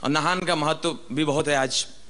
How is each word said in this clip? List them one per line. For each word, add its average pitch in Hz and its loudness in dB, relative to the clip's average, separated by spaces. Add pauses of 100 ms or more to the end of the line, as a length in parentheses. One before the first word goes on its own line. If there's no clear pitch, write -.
और 131 0
नहान 156 2
का 175 2
महत्व 156 0 (140)
भी 143 0
बहुत 151 0
है 147 2
आज 131 0 (240)